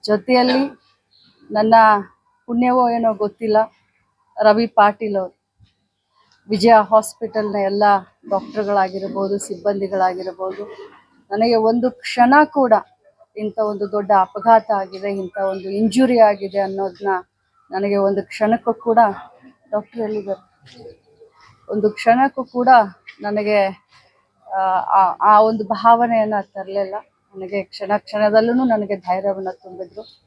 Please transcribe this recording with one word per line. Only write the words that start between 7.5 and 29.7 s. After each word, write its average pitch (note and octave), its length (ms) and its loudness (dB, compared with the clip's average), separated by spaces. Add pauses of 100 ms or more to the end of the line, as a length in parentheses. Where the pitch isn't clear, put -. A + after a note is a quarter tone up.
ಎಲ್ಲ G3+ 280 0 (460)
ಡಾಕ್ಟರ್ಗಳಾಗಿರ್ಬೋದು, G3 1080 -4
ಸಿಬ್ಬಂದಿಗಳಾಗಿರ್ಬೋದು, F#3+ 1300 -6 (680)
ನನಗೆ A3+ 260 0
ಒಂದು A3+ 340 0
ಕ್ಷಣ B3 440 0 (100)
ಕೂಡ C4+ 280 2 (640)
ಇಂಥ G#3+ 220 -8
ಒಂದು G#3 340 -4
ದೊಡ್ಡ G#3 180 -4 (100)
ಅಪಘಾತ A3 500 2
ಆಗಿದೆ, F#3+ 400 -6
ಇಂಥ G3 280 -8
ಒಂದು F#3+ 320 -6
ಇಂಜುರಿ A3+ 480 0
ಆಗಿದೆ G3+ 400 0
ಅನ್ನೋದನ್ನ G3+ 500 -6 (600)
ನನಗೆ G3+ 260 -2
ಒಂದು G3 260 0
ಕ್ಷಣಕ್ಕೂ A3+ 500 -4
ಕೂಡ A3+ 260 -2 (720)
ಡಾಕ್ಟರ್ G#3+ 300 -8
ಎಲ್ಲಿದ್ದಾರೆ? G3+ 560 -8 (1120)
ಒಂದು G#3 220 0
ಕ್ಷಣಕ್ಕೂ B3+ 540 0
ಕೂಡ B3 240 -4 (520)
ನನಗೆ, G#3 460 0 (880)
ಆ, F#3+ 60 -2 (180)
ಆ, F#3 420 2
ಆ G#3 200 6
ಒಂದು A3 240 0
ಭಾವನೆಯನ್ನ A3+ 760 2
ತರಲಿಲ್ಲ. F#3+ 540 -8 (420)
ನನಗೆ F#3+ 260 -8
ಕ್ಷಣ G3 340 -8
ಕ್ಷಣದಲ್ಲೂ G#3+ 560 0
ನನಗೆ A3 440 -2
ಧೈರ್ಯವನ್ನ F#3+ 520 -4 (140)
ತುಂಬಿದ್ರು. G3 640 -18